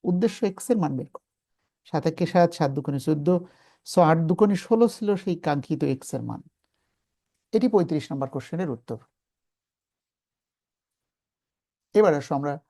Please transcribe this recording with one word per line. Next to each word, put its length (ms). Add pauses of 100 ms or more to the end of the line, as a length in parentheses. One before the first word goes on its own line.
উদ্দেশ্য 420
এক্স 240
এর 120
মান 140
বের 180
করা। 120 (640)
সাত 160
একে 200
সাত, 320
সাত 180
দুগুণে 300
চোদ্দ, 220 (640)
so 100 (100)
আট 80 (100)
দুগুণে 280
ষোলো 320
ছিল 280
সেই 200 (100)
কাঙ্ক্ষিত 380
এক্স 300
এর 140
মান। 120 (1120)
এটি 160
পঁয়ত্রিশ 440
নম্বর 160
কোশ্চেনের 480
উত্তর। 220 (3000)
এবার 200
আসো 200
আমরা 240 (120)